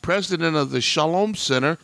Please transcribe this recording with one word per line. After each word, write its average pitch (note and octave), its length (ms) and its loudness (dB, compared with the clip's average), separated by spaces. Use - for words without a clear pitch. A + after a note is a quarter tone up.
president E3+ 560 0
of C#3 140 0
the C3 100 -2
Shalom F3 540 0
Center, C3+ 500 0